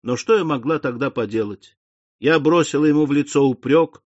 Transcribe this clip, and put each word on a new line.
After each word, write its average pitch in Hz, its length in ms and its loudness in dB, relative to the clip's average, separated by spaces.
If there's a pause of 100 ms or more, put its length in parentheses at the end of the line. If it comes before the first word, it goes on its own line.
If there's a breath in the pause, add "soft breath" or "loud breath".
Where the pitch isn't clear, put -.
Но 123 120 -4
что 220 220 2
я 185 60 -2
могла 147 360 -4
тогда 131 300 -6
поделать? 107 680 -6 (420)
Я 151 200 2
бросила 156 460 2
ему 151 200 2
в 139 60 -6
лицо 143 340 0
упрёк, 143 580 0 (140)